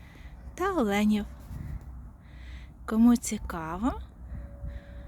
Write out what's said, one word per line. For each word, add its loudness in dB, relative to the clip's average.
та 2
оленів. 4
Кому 10
цікаво, -2